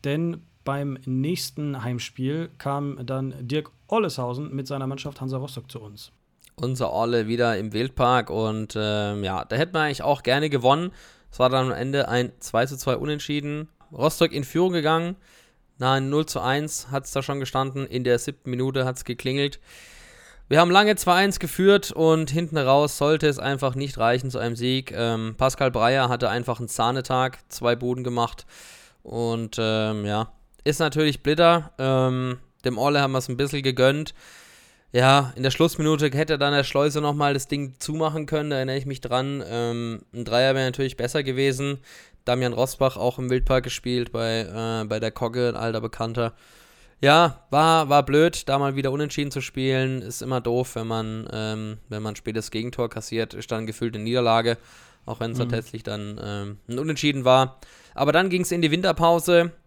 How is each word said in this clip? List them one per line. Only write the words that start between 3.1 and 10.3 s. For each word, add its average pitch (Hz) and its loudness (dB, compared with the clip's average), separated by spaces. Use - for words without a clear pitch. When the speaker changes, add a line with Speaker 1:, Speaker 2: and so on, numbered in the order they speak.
Speaker 1:
Dirk 139 -6
Olleshausen 147 -2
mit 135 -6
seiner 135 -6
Mannschaft 139 -8
Hansa 131 -6
Rostock 131 -10
zu 117 -14
uns. 104 -20
Speaker 2:
Unser 127 -2
Olle 113 2
wieder 117 2
im 104 -6
Wildpark 123 2
und, 110 -2
ähm, 104 -2
ja, 92 -4
da - -6
hätten 170 -2
wir 175 0
eigentlich 147 -2
auch 139 0
gerne 143 0